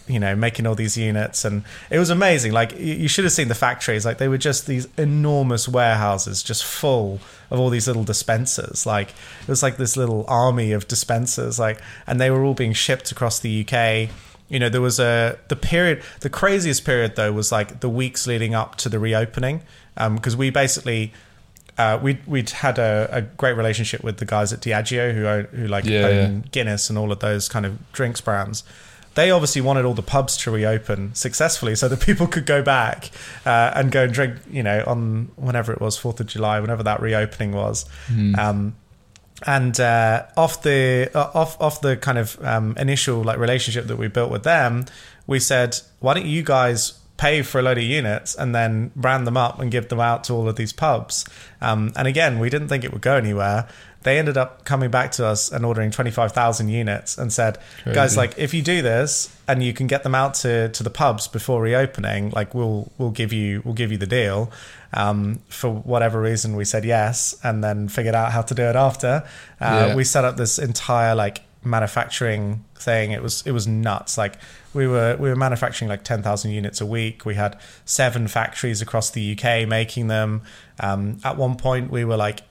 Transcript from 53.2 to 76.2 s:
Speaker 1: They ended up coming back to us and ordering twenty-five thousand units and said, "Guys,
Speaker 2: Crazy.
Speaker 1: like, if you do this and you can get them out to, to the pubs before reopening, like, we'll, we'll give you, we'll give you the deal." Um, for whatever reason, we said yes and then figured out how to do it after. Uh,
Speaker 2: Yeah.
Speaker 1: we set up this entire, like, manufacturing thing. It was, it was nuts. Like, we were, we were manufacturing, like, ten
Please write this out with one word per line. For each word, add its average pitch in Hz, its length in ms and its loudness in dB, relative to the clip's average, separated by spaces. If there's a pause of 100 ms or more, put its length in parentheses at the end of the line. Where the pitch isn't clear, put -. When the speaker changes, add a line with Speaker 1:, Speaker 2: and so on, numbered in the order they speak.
Speaker 1:
They 135 140 4
ended 147 200 0
up - 260 -2
coming 131 260 0
back 127 240 2
to 120 120 0
us 107 260 0
and 117 140 -2
ordering 110 260 0
twenty-five 117 400 0
thousand 117 380 2
units 107 480 -4
and 117 160 -4
said, 113 240 0 (260)
"Guys, 113 120 -2
Speaker 2:
Crazy. 135 220 4
Speaker 1:
like, 123 200 2
if 143 160 -2
you 165 80 0
do 170 200 2
this 123 460 0 (180)
and 127 160 2
you 120 120 0
can 131 140 -2
get 139 160 0
them 131 120 0
out 135 200 2
to, 117 340 0
to 110 140 -6
the 107 60 -2
pubs 123 380 0
before 117 340 -2
reopening, 110 680 0
like, 107 260 -4
we'll, 110 420 -2
we'll 123 140 -2
give 110 220 -2
you, 104 320 -2
we'll 120 80 -4
give 113 180 -2
you 107 60 -2
the 95 100 -4
deal." 110 440 0 (420)
Um, 104 560 0
for - 200 -4
whatever 113 520 0
reason, 110 340 0
we 104 80 -2
said 107 220 -2
yes 113 580 0
and 110 180 -2
then 104 280 -2
figured 113 260 -2
out 113 160 2
how 117 100 0
to 113 140 -4
do 120 80 0
it 117 140 2
after. 135 460 2 (360)
Uh, 110 300 4
Speaker 2:
Yeah. 127 60 2
Speaker 1:
we 135 100 2
set 135 180 2
up 123 140 0
this 117 200 0
entire, 117 560 2
like, 104 280 0 (220)
manufacturing 110 1000 -2 (120)
thing. 110 360 0
It 107 100 -4
was, 117 240 -4
it 143 60 -2
was 113 160 0
nuts. 110 500 -2
Like, 104 180 -2 (380)
we 135 140 2
were, 120 320 4
we 139 100 0
were 127 60 0
manufacturing, 127 540 0
like, 104 140 -4
ten 107 200 -2